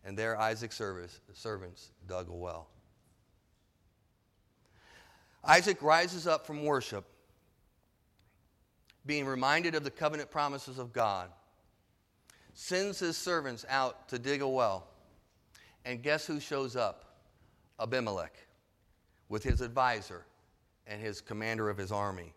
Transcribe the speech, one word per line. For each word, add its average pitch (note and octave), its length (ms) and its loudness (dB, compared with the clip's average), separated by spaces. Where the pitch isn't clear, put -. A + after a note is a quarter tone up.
And G2 140 -10
there A2+ 220 -2
Isaac's A2 360 -2
service, F2+ 460 -8
servants F#2+ 600 -12
dug F2+ 200 -6
a F2 60 -12
well. E2+ 340 -8
Isaac F3+ 400 8
rises E3+ 420 4
up D#3 220 2
from D3 180 -4
worship, B2+ 400 0
being C#3+ 200 -2
reminded C#3+ 500 4
of D3 80 0
the C#3 80 -4
covenant D3+ 400 -2
promises C#3 480 -4
of A#2+ 120 -8
God, G2 380 0
sends F#3+ 420 -2
his E3+ 180 -2
servants C#3+ 540 -2
out C3 400 0
to B2+ 80 -4
dig C#3 240 0
a C#3 60 0
well. A2+ 400 2
And B2 160 -6
guess D3+ 240 0
who D3+ 140 -4
shows C3+ 360 -4
up? A2+ 300 -2
Abimelech, A2 540 -2
with G#2+ 140 -4
his B2 180 2
advisor A#2 640 0
and G#2 120 -8
his G#2+ 220 -6
commander A2 480 -2
of G2 80 -2
his F#2+ 140 -4
army. F#2+ 460 -4